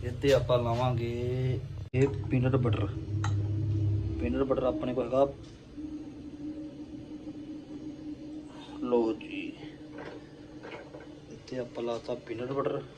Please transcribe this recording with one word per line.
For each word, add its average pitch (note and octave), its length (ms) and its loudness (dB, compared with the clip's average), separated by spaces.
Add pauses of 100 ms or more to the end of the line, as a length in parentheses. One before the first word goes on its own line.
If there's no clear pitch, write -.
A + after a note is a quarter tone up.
ਇੱਥੇ C#3 240 4
ਆਪਾਂ B2 260 6
ਲਾਵਾਂਗੇ A#2+ 1000 2 (340)
ਇਹ C3+ 140 8 (220)
ਪੀਨਟ B2+ 260 6
ਬਟਰ। G#2+ 300 4 (1300)
ਪੀਨਟ B2 220 2
ਬਟਰ B2+ 220 4
ਆਪਣੇ B2+ 300 2
ਕੋਲ A#2+ 120 2
ਹੈਗਾ, C3+ 200 6 (3500)
ਲਓ A#2+ 300 2
ਜੀ, - 400 -6 (1800)
ਇੱਥੇ B2+ 260 -8
ਆਪਾਂ A#2+ 240 -6
ਲਾਤਾ A#2 320 -2 (120)
ਪੀਨਟ B2 260 -6
ਬਟਰ। C#3+ 300 0 (160)